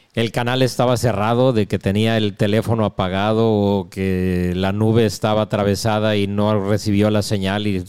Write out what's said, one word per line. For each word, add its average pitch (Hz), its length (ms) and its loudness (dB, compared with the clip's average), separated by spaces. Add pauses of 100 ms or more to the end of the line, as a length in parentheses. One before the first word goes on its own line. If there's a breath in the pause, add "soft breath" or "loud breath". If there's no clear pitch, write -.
(120)
el 113 200 -2
canal 123 280 -2
estaba 123 380 2
cerrado, 120 560 2
de 107 120 2
que 98 120 -2
tenía 110 400 0
el 104 180 -2
teléfono 110 480 0
apagado 104 680 0
o 101 380 0
que 92 640 -2
la 95 180 0
nube 110 340 2
estaba 107 340 -2
atravesada 107 760 0
y 101 100 0
no 104 420 0
recibió 104 400 0
la 107 140 2
señal 101 440 -2
y 95 220 -2